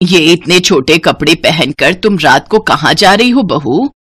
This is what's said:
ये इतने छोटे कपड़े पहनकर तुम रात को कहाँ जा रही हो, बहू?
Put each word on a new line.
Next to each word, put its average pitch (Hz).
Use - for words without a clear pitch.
ये 180
इतने 170
छोटे 160
कपड़े 160
पहनकर 151
तुम 202
रात 139
को -
कहाँ 143
जा 190
रही 240
हो, 254
बहू? 151